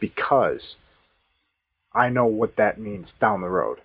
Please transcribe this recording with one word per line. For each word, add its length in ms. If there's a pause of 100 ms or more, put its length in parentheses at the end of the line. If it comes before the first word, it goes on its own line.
because 600 (1300)
I 180
know 160
what 300
that 220
means 300 (120)
down 200
the 80
road. 360